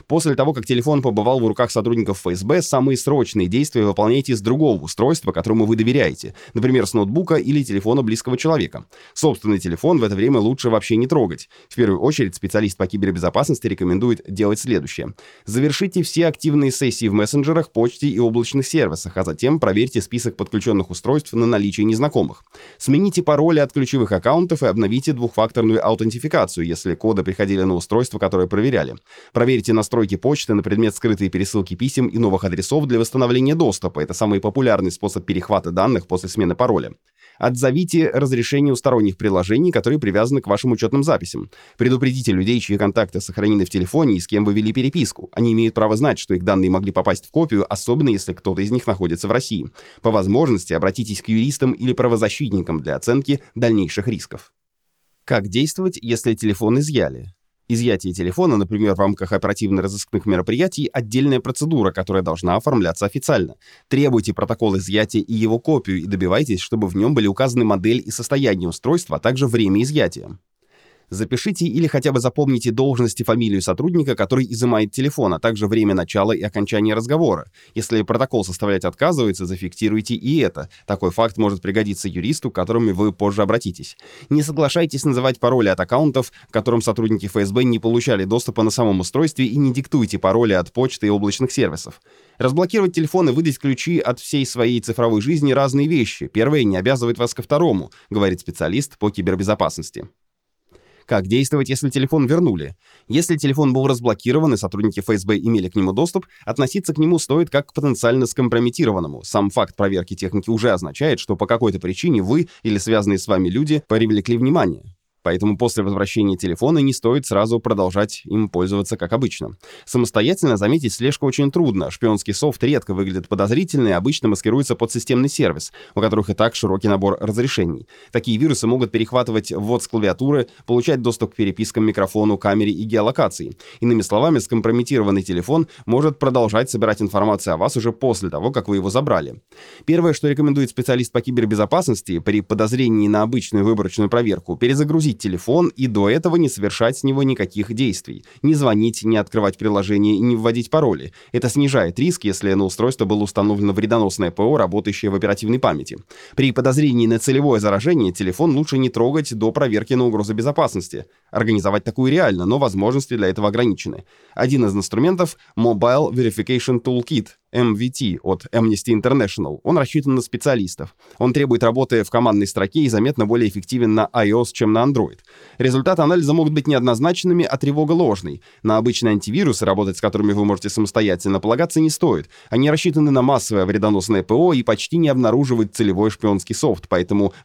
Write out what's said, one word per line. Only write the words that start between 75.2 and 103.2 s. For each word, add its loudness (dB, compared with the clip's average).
а -6
также -2
время 2
начала 0
и -2
окончания 0
разговора. 0
Если -2
протокол 0
составлять -2
отказывается, 0
зафиксируйте -4
и 0
это. -2
Такой -2
факт 0
может 0
пригодиться -4
юристу, -4
к -12
которому 0
вы 0
позже -2
обратитесь. -4
Не 2
соглашайтесь -2
называть 0
пароли 2
от 2
аккаунтов, 0
к -20
которым 0
сотрудники 0
Ф -6
С 0
Б 2
не 2
получали 0
доступа -2
на 2
самом 2
устройстве, -2
и -2
не 2
диктуйте -2
пароли 2
от 0
почты -2
и 4
облачных -2
сервисов. -4
Разблокировать 0
телефон 0
и 2
выдать 0
ключи 0
от -2
всей -4
своей 0
цифровой 0
жизни — 2
разные 2
вещи. -2
Первое — 2
не 2
обязывает 0
вас -2
ко -10
второму, 0
говорит 0
специалист -4
по 0
кибербезопасности. -2
Как -2
действовать, 0
если -2
телефон 0
вернули? -2
Если 0